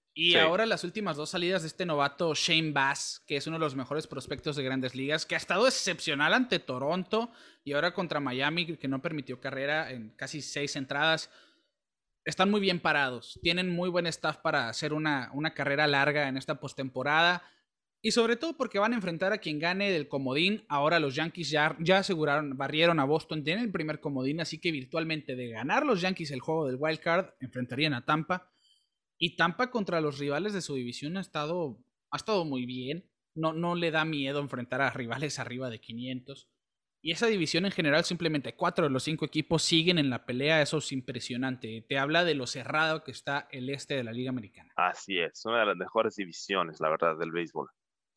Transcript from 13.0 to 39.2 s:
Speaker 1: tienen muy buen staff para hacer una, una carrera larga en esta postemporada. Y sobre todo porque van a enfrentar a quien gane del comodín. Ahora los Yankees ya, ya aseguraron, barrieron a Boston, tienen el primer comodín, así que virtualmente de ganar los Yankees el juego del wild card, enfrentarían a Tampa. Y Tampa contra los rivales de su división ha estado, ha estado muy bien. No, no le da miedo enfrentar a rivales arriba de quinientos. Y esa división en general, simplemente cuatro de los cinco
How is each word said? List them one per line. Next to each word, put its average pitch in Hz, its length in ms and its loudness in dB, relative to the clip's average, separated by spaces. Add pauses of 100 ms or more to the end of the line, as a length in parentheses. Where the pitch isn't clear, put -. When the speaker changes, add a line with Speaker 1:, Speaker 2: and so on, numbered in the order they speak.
Speaker 1:
tienen 180 260 0
muy 175 200 0
buen 175 180 0
staff 156 300 -2
para 143 300 0
hacer 147 260 -4
una, 147 400 0
una 151 200 -4
carrera 143 320 2
larga 143 420 4
en 135 100 -2
esta 139 220 -6
postemporada. 143 840 0 (580)
Y 220 100 0
sobre 233 240 4
todo 320 220 -4
porque 220 220 -2
van 220 140 4
a - 20 0
enfrentar 185 380 0
a 214 60 -2
quien 156 200 -4
gane 190 320 0
del 151 160 0
comodín. 151 640 0
Ahora 147 300 4
los 143 160 0
Yankees 160 360 -4
ya, 151 280 2
ya 180 200 6
aseguraron, 151 580 0
barrieron 156 420 4
a 139 60 6
Boston, 156 380 0
tienen 180 220 0
el 208 60 -2
primer 156 280 -4
comodín, 143 420 -2
así 156 180 -6
que 170 120 -2
virtualmente 156 640 -4
de 123 140 -6
ganar 151 360 0
los 220 160 2
Yankees 175 300 -2
el 131 80 -4
juego 160 280 -2
del 127 120 -2
wild 156 200 0
card, 175 300 2 (120)
enfrentarían 131 520 -2
a 123 120 -4
Tampa. 160 460 0 (680)
Y - 180 -2
Tampa 175 340 2
contra 180 300 0
los 147 180 0
rivales 147 340 0
de 190 80 -2
su 147 140 -6
división 131 420 -6
ha 196 40 -4
estado, 156 580 -4 (320)
ha 147 60 -4
estado 196 260 0
muy 131 220 -2
bien. 127 440 -6 (260)
No, 160 180 0
no 175 220 0
le 170 160 0
da 156 120 2
miedo 143 360 -2
enfrentar 127 420 -4
a 135 80 4
rivales 127 500 -6
arriba 123 300 -6
de 113 100 -10
quinientos. 127 720 -12 (520)
Y 160 100 -2
esa 226 160 0
división 180 380 2
en 196 60 0
general, 156 320 4
simplemente 160 520 -2
cuatro 175 300 2
de 143 60 4
los 131 120 0
cinco 156 220 -2